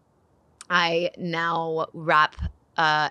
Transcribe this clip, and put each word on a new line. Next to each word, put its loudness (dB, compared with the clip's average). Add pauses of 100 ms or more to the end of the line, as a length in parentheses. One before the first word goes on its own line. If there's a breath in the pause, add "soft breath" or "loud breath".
(680)
I 0
now -4
wrap, 2 (420)
uh, 2